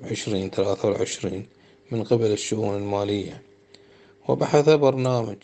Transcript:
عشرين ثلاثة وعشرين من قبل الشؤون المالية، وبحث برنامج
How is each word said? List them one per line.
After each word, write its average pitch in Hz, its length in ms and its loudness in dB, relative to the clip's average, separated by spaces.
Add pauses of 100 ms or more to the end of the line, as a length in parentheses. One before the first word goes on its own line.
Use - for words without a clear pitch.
عشرين 95 460 -4
ثلاثة 98 380 0
وعشرين 98 580 -4 (440)
من 113 140 -2
قبل 113 280 2
الشؤون 104 440 -2
المالية، 101 640 -4 (840)
وبحث 147 400 4
برنامج 127 760 2